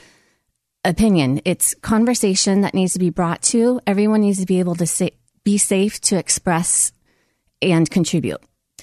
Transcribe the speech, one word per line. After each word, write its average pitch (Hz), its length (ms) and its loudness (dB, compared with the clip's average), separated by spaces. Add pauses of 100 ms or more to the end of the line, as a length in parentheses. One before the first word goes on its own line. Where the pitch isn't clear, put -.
(840)
opinion. 170 600 2
It's - 300 -2
conversation 214 840 0
that 202 120 0
needs 185 200 0
to 180 60 -6
be 180 100 2
brought 170 340 -2
to. 240 420 0
Everyone 214 360 2
needs 202 180 0
to 185 60 -2
be 180 140 0
able 175 160 -2
to 175 120 -2
sa-, - 220 -2 (340)
be 202 140 2
safe 202 440 0
to - 160 0
express - 760 -2 (680)
and 165 280 2
contribute. 151 520 -2 (420)